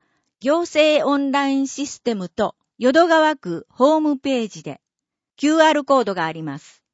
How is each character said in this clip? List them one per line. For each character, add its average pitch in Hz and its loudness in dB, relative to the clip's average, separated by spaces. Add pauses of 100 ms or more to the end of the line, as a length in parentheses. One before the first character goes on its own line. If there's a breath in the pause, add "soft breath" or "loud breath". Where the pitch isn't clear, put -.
(400)
行 302 0
政 302 2
オ 277 0
ン 277 -4
ラ 277 -2
イ 269 0
ン 269 -2
シ 269 -10
ス - -14
テ 233 -4
ム 185 -8
と - -4 (240)
淀 277 4
川 311 2
区 165 -10
ホ 294 2
ー - 0
ム 302 0
ペ 262 -4
ー 202 -10
ジ 156 -18
で、 147 -14 (540)
キ 285 0
ュ 320 2
ー 311 6
ア - 4
ー 311 4
ル 294 -2
コ 269 2
ー 240 2
ド 190 -4
が 175 -4
あ 160 -6
り 160 -12
ま 147 -8
す。 - -20 (120)